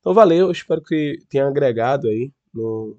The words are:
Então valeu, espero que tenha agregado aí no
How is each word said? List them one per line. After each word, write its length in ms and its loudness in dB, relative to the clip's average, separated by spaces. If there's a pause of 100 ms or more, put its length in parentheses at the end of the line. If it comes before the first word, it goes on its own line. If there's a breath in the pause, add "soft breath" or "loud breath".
Então 140 -2
valeu, 360 6
espero 320 -4
que 360 -4 (100)
tenha 180 0
agregado 640 0
aí 240 -4 (200)
no 460 -8